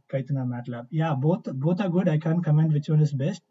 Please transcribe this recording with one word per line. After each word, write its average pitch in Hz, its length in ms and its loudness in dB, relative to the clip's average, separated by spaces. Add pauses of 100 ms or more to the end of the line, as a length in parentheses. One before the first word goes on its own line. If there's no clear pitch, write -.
(120)
Python 135 260 -4
or 127 80 -2
matlab? 120 460 -8
Yeah, 156 240 0
both, 156 300 0
both 151 340 -2
are 202 80 -2
good. 180 220 2
I 151 80 4
can't 165 260 0
comment 156 300 4
which 143 160 -2
one 151 100 4
is 147 140 2
best, 147 380 -4